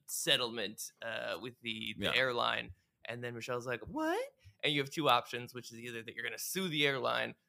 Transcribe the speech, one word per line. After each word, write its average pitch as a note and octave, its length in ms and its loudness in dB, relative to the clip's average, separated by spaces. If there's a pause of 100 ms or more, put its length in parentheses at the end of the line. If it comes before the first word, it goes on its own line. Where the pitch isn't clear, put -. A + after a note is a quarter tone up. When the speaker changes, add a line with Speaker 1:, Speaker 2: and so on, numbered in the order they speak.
Speaker 1:
settlement, A#2 840 0 (100)
uh, A2+ 400 -4
with A#2+ 200 -8
the, A2 360 -4
the G2+ 80 -2
Speaker 2:
Yeah. - 100 4
Speaker 1:
airline." A#2 560 2 (340)
And A#2+ 180 -6
then A#2+ 120 -6
Michelle's A#2+ 320 -4
like, A#2 200 -2
"What?" D#4 320 0 (440)
And D3 100 4
you C#3+ 80 4
have C3+ 100 -2
two D3 180 4
options, A#2+ 440 2
which A#2+ 180 -10
is A2+ 80 -14
either A#2 240 -8
that A#2 120 -12
you're A#2 80 -8
gonna A2+ 160 -4
sue F#3+ 280 0
the D3+ 180 4
airline A#2+ 480 2 (160)